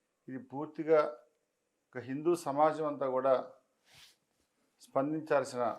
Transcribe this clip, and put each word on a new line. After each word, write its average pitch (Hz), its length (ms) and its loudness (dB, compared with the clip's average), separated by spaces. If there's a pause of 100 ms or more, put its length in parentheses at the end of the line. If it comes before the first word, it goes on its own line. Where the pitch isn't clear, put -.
(300)
ఇది 131 80 -10
పూర్తిగా 151 640 0 (920)
ఒక - 80 -12
హిందూ 143 380 0
సమాజం 151 500 2
అంతా 139 220 -2
కూడా 127 380 2 (1400)
స్పందించాల్సిన 139 960 -2